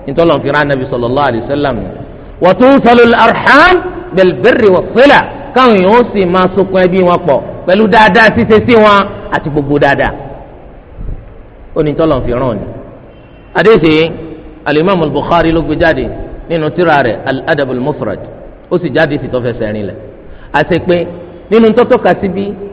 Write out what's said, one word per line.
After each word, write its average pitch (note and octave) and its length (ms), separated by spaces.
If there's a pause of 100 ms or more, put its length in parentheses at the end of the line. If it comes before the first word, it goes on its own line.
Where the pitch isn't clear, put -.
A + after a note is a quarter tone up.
Ní C#3 120
tọ́lọ́run D#3+ 280
fi C3 80
rán D3 180
Nabi C3+ 220
sallallahu B2+ 380
alaihi A2+ 140
wasallam. C#3+ 340 (680)
"وتصل A#3+ 580
الأرحام A#3 760 (420)
بالبر F#3 460 (100)
والصلة." A3 480 (340)
Káwọn B3 220
èèyàn F#3 160
ó B3 100 (100)
sì G3 140
máa F#3 200 (100)
sokun F#3+ 260
ẹbí F3+ 200
wọn F3 240
pọ̀ C3 140 (240)
pẹ̀lú G3+ 240
dáadáa A3 400
ṣíṣe A3 280 (120)
sí B3 80
wọn G#3 240 (320)
àti - 180
gbogbo C#3+ 280
dáadáa. C#3 340 (1600)
Ó D#3+ 60
ní D3+ 100
tọ́lọ́run D3+ 340
fi B2 60
rán B2 220
ni. F2+ 120 (880)
Àdéhìí, E3 560 (540)
Al-Imam D#3+ 380
Al-Bukhari D#3+ 500
ló E3 100
gbé D3+ 180
jáde C3+ 280 (420)
nínú D#3 200
tírà D#3 320
rẹ̀, G#2+ 140 (100)
Al-Adab C3+ 440
Al-Mufrad. B2+ 480 (520)
Ó F3+ 80
sì F3 120
jáde D3 320
sí B2+ 100
tó B2+ 80
fẹsẹ̀ A2+ 320
rinlẹ̀. G#2 220 (580)
Àti D#3 280
pé F3 260 (440)
nínú A3 220
tó A#3+ 120
tọ́ka G#3+ 260 (100)
sí G3 80
bí G3+ 240 (200)